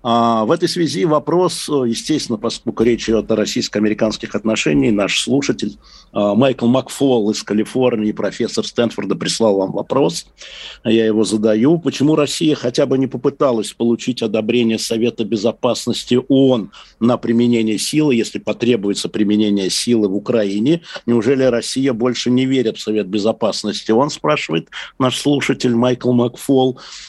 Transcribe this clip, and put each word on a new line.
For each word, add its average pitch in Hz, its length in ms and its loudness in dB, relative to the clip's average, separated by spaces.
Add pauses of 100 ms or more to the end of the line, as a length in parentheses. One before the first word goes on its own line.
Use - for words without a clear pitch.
А, 117 440 2
в 120 60 2
этой 170 180 0
связи 160 340 -2
вопрос, 165 640 0
естественно, 123 680 -2
поскольку 110 460 -4
речь 113 260 0
идет 107 220 0
о 113 40 0
российско-американских 107 960 -2
отношениях, 120 600 0
наш 98 280 0
слушатель, 120 560 -2 (360)
а, 101 220 0
Майкл 123 320 2
Макфол 127 640 2
из - 120 -4
Калифорнии, 107 680 0
профессор 104 520 -4
Стэнфорда, 101 500 -2
прислал 98 420 0
вам 95 160 -2
вопрос. 147 540 -2 (580)
Я 113 200 4
его 110 200 2
задаю. 110 540 2
«Почему 143 360 0
Россия 151 400 0
хотя 127 300 0
бы 139 120 2
не 131 100 0
попыталась 127 640 -2
получить 120 500 -2
одобрение 113 560 0
Совета 113 460 -2
Безопасности 113 920 -2 (120)
оон 131 420 4 (300)
на 117 160 2
применение 113 600 2
силы, 151 380 0
если 110 240 -2
потребуется 101 720 -2
применение 104 600 0
силы 113 380 0
в 92 80 -2
Украине? 110 680 0 (260)
Неужели 120 360 2
Россия 131 480 0
больше 123 400 0
не 127 140 2
верит 127 320 0
в - 40 -12
Совет 107 260 -2
Безопасности 104 840 -2
оон?» 131 180 4
спрашивает 156 600 -4 (280)
наш 127 220 0
слушатель 135 560 0
Майкл 123 380 2
Макфол. 127 640 2 (300)